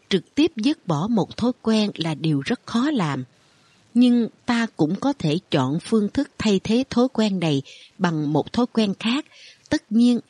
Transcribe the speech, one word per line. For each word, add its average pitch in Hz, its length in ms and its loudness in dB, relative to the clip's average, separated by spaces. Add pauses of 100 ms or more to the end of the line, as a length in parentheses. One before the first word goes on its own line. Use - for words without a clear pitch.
trực - 260 -2
tiếp 311 200 2
dứt 247 320 -2
bỏ 165 200 0
một 220 300 -2
thói 240 140 0 (100)
quen 214 340 0
là 160 200 -4
điều 147 300 0
rất - 200 -4
khó 262 260 -2
làm, 147 320 -2 (720)
nhưng 240 340 4 (180)
ta 233 220 0 (100)
cũng 160 180 2
có 269 180 -2
thể 156 260 -2 (120)
chọn 143 280 0
phương 208 300 0
thức - 280 -4
thay 202 260 0
thế 233 260 0
thói 240 240 2
quen 208 260 0
này 151 220 0 (360)
bằng 156 360 -2
một - 200 -2
thói 247 200 0
quen 208 260 0
khác, 254 260 -4 (440)
tất - 220 -4
nhiên 240 280 4 (100)